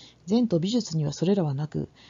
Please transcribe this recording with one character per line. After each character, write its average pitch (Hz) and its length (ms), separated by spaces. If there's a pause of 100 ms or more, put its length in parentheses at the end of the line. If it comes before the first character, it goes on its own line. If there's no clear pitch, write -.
(260)
禅 226 220
と 175 100
美 175 120
術 220 260
に 156 80
は - 80
そ - 140
れ 196 80
ら 196 100
は 147 100
な 147 140
く、 147 200 (220)